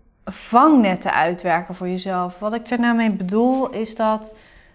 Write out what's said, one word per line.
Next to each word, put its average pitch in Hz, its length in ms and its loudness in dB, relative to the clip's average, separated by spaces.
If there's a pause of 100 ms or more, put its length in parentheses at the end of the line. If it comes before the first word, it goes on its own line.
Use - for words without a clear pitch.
(240)
vangnetten 233 880 4
uitwerken 175 640 -2
voor 180 140 -8
jezelf. 180 500 -6
Wat 214 160 -6
ik 233 140 -8
daar 247 120 -2
nou 240 160 2
mee 226 140 2
bedoel 226 600 0
is 220 240 -8
dat 220 400 -4 (400)